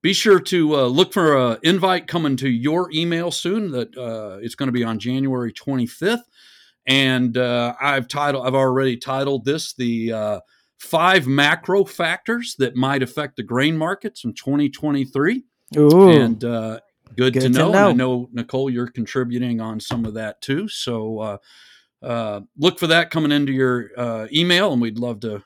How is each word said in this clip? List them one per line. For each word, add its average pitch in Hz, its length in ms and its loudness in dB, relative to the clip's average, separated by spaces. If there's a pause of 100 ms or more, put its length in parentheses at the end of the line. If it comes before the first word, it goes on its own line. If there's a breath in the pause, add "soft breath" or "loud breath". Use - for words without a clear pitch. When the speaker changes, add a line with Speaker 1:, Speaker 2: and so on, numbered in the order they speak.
Speaker 1:
be 190 100 2
sure 196 260 6
to, 160 360 0
uh, 135 100 4
look 151 260 2
for 160 240 4 (180)
an 110 100 -4
invite 180 420 2
coming 156 320 -2
to 135 120 -2
your 156 440 0
email 170 380 -2
soon. 196 400 -4
That, 123 260 -6
uh, 110 420 -10
it's 117 140 -10
gonna 135 180 -4
be 120 120 0
on 113 160 -2
January 127 520 -2
twenty-fifth. 139 800 -4 (560 soft breath)
And, 131 520 2
uh, 120 440 0
I've 139 260 -2
titled, 143 380 -4
I've 131 100 0
already 131 420 2
titled 135 480 -4
this 151 280 -4
the, 117 400 -4
uh, 107 260 -4 (380)
five 170 500 2
macro 160 560 2
factors 196 760 -4
that 131 180 -2
might 135 280 0
affect 139 320 -8
the 120 80 -10
grain 135 340 0
markets 185 460 -6
in 110 100 -6
twenty 143 360 -2
twenty-three. 147 760 -2 (340)
Speaker 2:
Ooh. 165 320 10
Speaker 1:
And, 120 340 4
uh, 113 360 -4 (380)
good 127 160 2
Speaker 2:
Good 131 80 0
Speaker 1:
to 131 80 2
Speaker 2:
to - 0 -
Speaker 1:
know. 131 180 4
And - 80 2
I 202 120 6
Speaker 2:
know. 180 40 4
Speaker 1:
know, 123 400 0
Nicole, 131 380 -4
you're 120 180 -4
contributing 120 720 -4
on 110 220 -8
some 117 240 -6
of 107 100 -8
that 110 260 -10
too. 170 280 -4
So, 110 500 -6
uh, 104 180 -8 (640 soft breath)
uh, 110 400 -6 (160)
look 170 220 2
for 175 80 0
that 165 240 2
coming 156 200 0
into 147 200 2
your, 127 460 0
uh, 113 360 -4
email, 175 380 2
and 123 100 2
we'd 113 160 -4
love 120 240 -6
to 104 240 -8